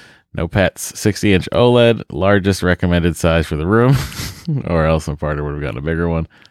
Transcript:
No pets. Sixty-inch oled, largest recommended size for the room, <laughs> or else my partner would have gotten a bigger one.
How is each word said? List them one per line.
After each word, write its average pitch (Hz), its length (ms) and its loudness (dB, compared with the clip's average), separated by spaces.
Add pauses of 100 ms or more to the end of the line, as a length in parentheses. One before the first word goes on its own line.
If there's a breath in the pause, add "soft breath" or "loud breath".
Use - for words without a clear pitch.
(340 loud breath)
No 87 140 -4
pets. - 500 -2
Sixty-inch 101 540 0
oled, 120 580 4
largest 95 520 0
recommended 87 540 0
size 82 300 0
for 78 100 -6
the 76 100 -4
room, 117 280 4 (360 loud breath)
<laughs> - 360 -6
or 82 180 0
else 80 240 0
my 76 60 -4
partner 73 300 -6
would 73 100 -6
have 73 80 -8
gotten 60 160 -6
a 65 40 -8
bigger 82 260 -2
one. 82 180 -2 (240 soft breath)